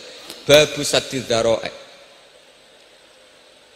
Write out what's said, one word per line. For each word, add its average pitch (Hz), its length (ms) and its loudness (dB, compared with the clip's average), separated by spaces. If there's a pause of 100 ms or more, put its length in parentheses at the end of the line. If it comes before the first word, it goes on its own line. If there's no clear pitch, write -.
(460)
Babu 147 400 4
saddid 127 400 -2
dzara'i. 113 440 0 (2000)